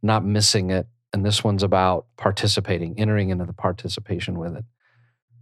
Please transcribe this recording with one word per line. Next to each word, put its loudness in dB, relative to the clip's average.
not 2
missing 2
it. 0
And 0
this 0
one's 0
about 2
participating, -2
entering 2
into -2
the -6
participation -4
with -6
it. -10